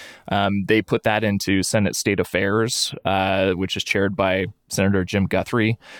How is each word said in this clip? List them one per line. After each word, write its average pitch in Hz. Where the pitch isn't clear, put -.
Um, 101
they 107
put -
that 107
into 101
Senate 104
State 98
Affairs, 98
uh, 95
which 92
is 95
chaired 98
by 95
Senator 98
Jim 98
Guthrie, 110